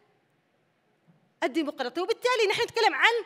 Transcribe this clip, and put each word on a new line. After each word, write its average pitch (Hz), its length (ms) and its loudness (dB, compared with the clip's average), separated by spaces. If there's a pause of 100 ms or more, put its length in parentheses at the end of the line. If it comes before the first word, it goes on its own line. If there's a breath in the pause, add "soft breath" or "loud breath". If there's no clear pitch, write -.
(1400)
الديمقراطية. 294 580 -4
وبالتالي 453 480 0
نحن 415 120 0
نتكلم 427 340 0
عن 359 180 4 (120)